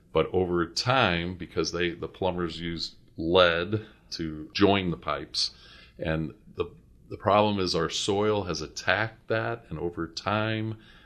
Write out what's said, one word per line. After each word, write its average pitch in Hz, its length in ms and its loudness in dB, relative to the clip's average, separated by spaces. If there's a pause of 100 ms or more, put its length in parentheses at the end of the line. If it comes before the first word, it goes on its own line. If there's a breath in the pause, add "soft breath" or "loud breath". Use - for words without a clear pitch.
(120)
but 80 180 2
over 87 360 2
time, 92 680 0
because 85 360 -4
they, 87 200 -2
the 82 160 -8
plumbers 87 520 -4
use 85 360 -8 (200)
lead 87 680 4 (240 loud breath)
to 78 420 -8
join 98 380 4
the 80 80 -4
pipes, - 540 -6 (460 soft breath)
and 80 360 -2 (220)
the, - 140 -4 (380)
the - 80 -10
problem 196 420 4
is 90 160 0
our 82 140 2
soil 104 560 0
has 82 160 -4
attacked 95 680 -4
that, 113 420 -4
and 78 80 -8
over 85 280 -6
time 110 680 -4 (300 soft breath)